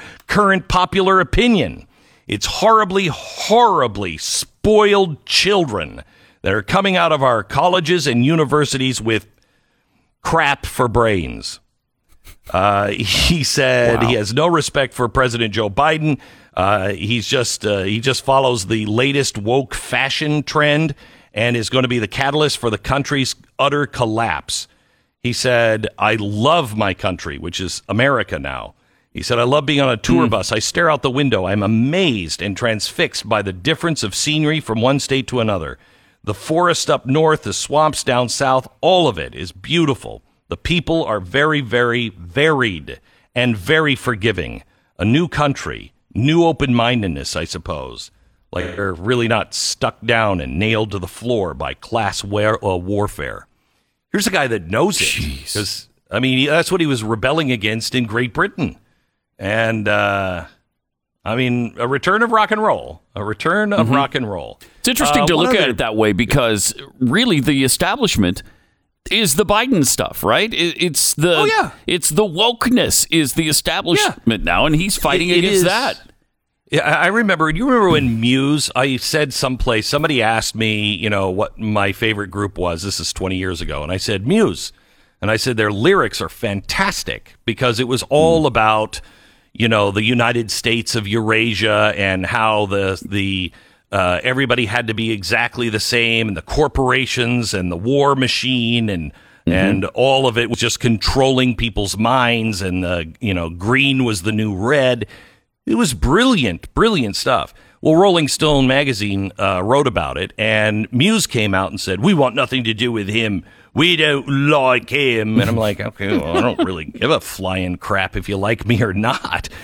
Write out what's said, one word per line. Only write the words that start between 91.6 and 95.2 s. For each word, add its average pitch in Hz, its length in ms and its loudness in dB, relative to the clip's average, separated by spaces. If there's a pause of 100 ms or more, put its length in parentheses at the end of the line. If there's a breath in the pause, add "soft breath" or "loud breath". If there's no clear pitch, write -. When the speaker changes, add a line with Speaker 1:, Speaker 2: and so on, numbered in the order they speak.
Speaker 1:
and 95 300 0
how 110 400 2
the, 95 420 -2
the, 98 440 -2 (400 soft breath)
uh, 90 320 2
everybody 123 420 0
had 117 220 -2
to 113 60 -2
be 113 180 -2
exactly 117 560 -2